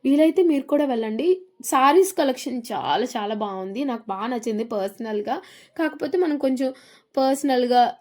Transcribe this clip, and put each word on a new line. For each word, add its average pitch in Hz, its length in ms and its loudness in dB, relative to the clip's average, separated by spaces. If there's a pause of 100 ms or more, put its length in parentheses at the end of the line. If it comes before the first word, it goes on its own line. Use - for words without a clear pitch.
వీలైతే 311 420 4
మీరు 285 220 2
కూడా 294 200 2
వెళ్ళండి. 226 420 -2 (360)
సారీస్ 302 500 4
కలెక్షన్ 254 500 -2
చాలా 190 460 -2
చాలా 214 260 -4
బాగుంది, 196 480 -6
నాకు 233 220 -6
బాగా 202 220 -6
నచ్చింది 233 400 -4
పర్సనల్గా. 214 720 -4 (380)
కాకపోతే 311 420 -2
మనం 311 200 0
కొంచెం 262 320 0 (440)
పర్సనల్గా 262 680 2 (180)